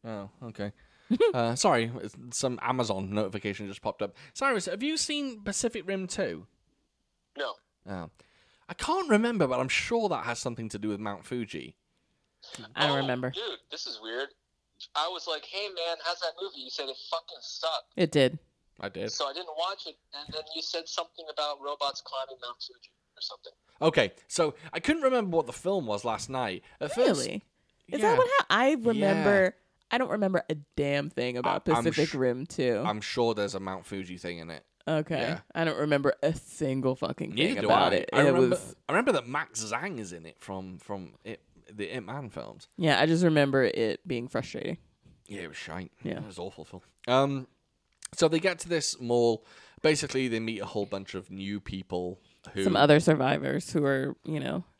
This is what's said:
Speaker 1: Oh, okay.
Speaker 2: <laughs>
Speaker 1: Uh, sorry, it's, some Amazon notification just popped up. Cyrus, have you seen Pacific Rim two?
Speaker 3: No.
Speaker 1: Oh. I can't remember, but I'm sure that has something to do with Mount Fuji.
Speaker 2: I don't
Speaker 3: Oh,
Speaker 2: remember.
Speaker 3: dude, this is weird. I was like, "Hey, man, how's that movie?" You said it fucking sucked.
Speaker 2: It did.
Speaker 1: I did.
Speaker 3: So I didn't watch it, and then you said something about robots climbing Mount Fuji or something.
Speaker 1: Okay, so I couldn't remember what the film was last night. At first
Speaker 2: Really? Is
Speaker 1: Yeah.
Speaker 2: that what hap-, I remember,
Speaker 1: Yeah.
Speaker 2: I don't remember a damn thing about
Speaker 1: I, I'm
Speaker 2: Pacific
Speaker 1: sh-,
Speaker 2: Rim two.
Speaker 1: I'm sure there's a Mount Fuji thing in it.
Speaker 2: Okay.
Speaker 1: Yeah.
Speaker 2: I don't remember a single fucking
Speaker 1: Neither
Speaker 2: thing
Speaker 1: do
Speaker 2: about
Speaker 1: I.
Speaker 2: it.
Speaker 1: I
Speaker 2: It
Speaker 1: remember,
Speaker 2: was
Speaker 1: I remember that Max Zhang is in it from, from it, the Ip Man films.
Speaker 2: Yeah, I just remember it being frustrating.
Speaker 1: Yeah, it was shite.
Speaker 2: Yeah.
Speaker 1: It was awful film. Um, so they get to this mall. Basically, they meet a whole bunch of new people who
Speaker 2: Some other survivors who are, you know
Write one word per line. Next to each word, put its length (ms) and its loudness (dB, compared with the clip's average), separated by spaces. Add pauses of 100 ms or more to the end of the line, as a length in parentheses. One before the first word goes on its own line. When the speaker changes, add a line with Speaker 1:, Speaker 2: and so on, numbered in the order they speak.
Speaker 1:
Oh, 220 -10 (160)
okay. 320 -8
Speaker 2:
<laughs> 60 -20 (520)
Speaker 1:
Uh, 220 2
sorry, 340 4 (140)
it's, 100 -10 (160)
some 320 -2
Amazon 500 -2
notification 540 -4
just 160 -12
popped 180 -6
up. 140 -4 (180)
Cyrus, 340 0
have 140 -6
you 160 -2
seen 460 -4
Pacific 420 -2
Rim 220 -4
two? 400 -4 (920)
Speaker 3:
No. 180 -6 (340)
Speaker 1:
Oh. 220 -8 (580)
I 60 -10
can't 360 -2
remember, 380 2
but 100 0
I'm 100 0
sure 400 0
that 180 -2
has 120 -4
something 300 -6
to 100 -8
do 120 -4
with 100 -4
Mount 260 -8
Fuji. 480 -8 (1040)
Speaker 2:
I 100 2
don't 60 4
Speaker 3:
Oh, 80 2
Speaker 2:
remember. 300 -2
Speaker 3:
dude, 120 -8 (300)
this 160 -10
is 120 -14
weird. 280 -6 (680)
I 140 0
was 180 -8
like, 200 -6
"Hey, 200 -6
man, 380 -4
how's 160 -4
that 200 -4
movie?" 200 -10
You 100 -14
said 180 -6
it 80 -10 (140)
fucking 300 -6
sucked. 560 -4
Speaker 2:
It 160 2
did. 260 4 (400)
Speaker 1:
I 100 -8
did. 220 -6
Speaker 3:
So 160 -2
I 60 -4
didn't 260 -10
watch 300 -4
it, 80 -16 (180)
and 180 -16
then 100 -8 (120)
you 80 -8
said 260 -6
something 400 -8
about 320 -4
robots 420 -4
climbing 380 -8
Mount 220 -12
Fuji 280 -18 (280)
or 20 -12
something. 320 -10 (300)
Speaker 1:
Okay, 300 4 (160)
so 260 0 (180)
I 60 -4
couldn't 240 0
remember 340 2
what 100 2
the 60 -12
film 340 -2
was 180 -2
last 260 -2
night. 320 -4 (180)
At 140 -4
first 40 -2 (260)
Speaker 2:
Really? 180 -6 (460)
Is 120 -4
Speaker 1:
Yeah. 120 6
Speaker 2:
that 60 6
what 100 6 (100)
hap-, 100 4
I 320 6
remember, 680 4
Speaker 1:
Yeah. 40 2 (420)
Speaker 2:
I 60 2
don't 140 0
remember 360 2
a 60 0 (220)
damn 340 0
thing 260 -2
about 320 -2
Speaker 1:
I, 40 4
I'm 100 4
Speaker 2:
Pacific 280 2
Speaker 1:
sh-, 40 -8
Speaker 2:
Rim 320 0
two. 400 0
Speaker 1:
I'm 140 -2
sure 340 2
there's 220 -2
a 40 -4
Mount 240 -6
Fuji 340 -8
thing 200 -6
in 100 -12
it. 160 -12 (220)
Speaker 2:
Okay. 320 -2
Speaker 1:
Yeah. 220 -2 (120)
Speaker 2:
I 120 0
don't 140 0
remember 440 4
a 100 2
single 600 -2
fucking 400 -4
Speaker 1:
Neither 200 2
Speaker 2:
thing 80 -2
Speaker 1:
do 40 0
Speaker 2:
about 260 6
Speaker 1:
I. 40 4
Speaker 2:
it. 160 -2
Speaker 1:
I 80 6
Speaker 2:
It 40 8
Speaker 1:
remember, 260 6
Speaker 2:
was 260 -2 (120)
Speaker 1:
I 40 -2
remember 200 4
that 140 0
Max 380 -6
Zhang 340 -4
is 140 -10
in 140 -14
it 120 -18
from, 400 -10
from 360 -10 (100)
it, 180 -12 (300)
the 240 -8
Ip 80 -8
Man 260 -10
films. 460 -14
Speaker 2:
Yeah, 240 4
I 60 6
just 180 4
remember 400 6
it 420 0
being 220 -6
frustrating. 500 -6 (480)
Speaker 1:
Yeah, 160 -12
it 60 -10
was 80 -14
shite. 340 -10 (140)
Speaker 2:
Yeah. 140 -4
Speaker 1:
It 80 -10
was 120 -16
awful 260 -10
film. 180 -18 (260)
Um, 400 2 (680)
so 140 6
they 100 4
get 220 0
to 80 -12
this 320 -2
mall. 440 4 (380)
Basically, 460 2
they 100 0
meet 220 -4
a 60 -6
whole 200 -2
bunch 300 -8
of 160 -10
new 260 -4
people 600 -6 (340)
who 80 0
Speaker 2:
Some 140 4
other 240 10
survivors 720 2
who 120 2
are, 400 0
you 160 -4
know 240 -4 (160)